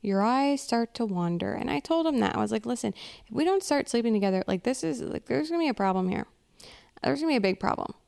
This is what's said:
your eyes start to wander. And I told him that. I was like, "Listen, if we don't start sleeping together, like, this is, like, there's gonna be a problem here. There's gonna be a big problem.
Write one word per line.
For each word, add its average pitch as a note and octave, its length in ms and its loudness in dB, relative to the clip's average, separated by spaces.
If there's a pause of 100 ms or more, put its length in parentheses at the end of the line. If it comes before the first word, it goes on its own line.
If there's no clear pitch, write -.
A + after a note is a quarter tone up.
your G3 180 2
eyes C4+ 400 2
start A#3 340 0
to A#3 120 -2
wander. F3 480 0
And - 160 -4
I D4 100 -2
told E4 260 2
him D4 120 2
that. G#3 180 0
I - 40 0
was G#3+ 120 0
like, A3 140 -2
"Listen, A#3 260 -2 (340)
if - 60 -16
we C4+ 120 0
don't F#4+ 180 2
start C#4+ 260 0
sleeping A#3 240 2
together, G3 340 2
like, F#3 180 -2
this B3+ 200 -2
is, C4+ 160 -2
like, - 260 -6
there's D4 220 0
gonna E4+ 140 0
be D#4 60 2
a B3+ 40 0
problem F#3+ 380 0
here. - 160 -2 (760)
There's C#4 180 0
gonna D#4+ 120 2
be C4+ 40 4
a A#3 40 2
big F#3+ 200 0
problem. - 340 -2 (140)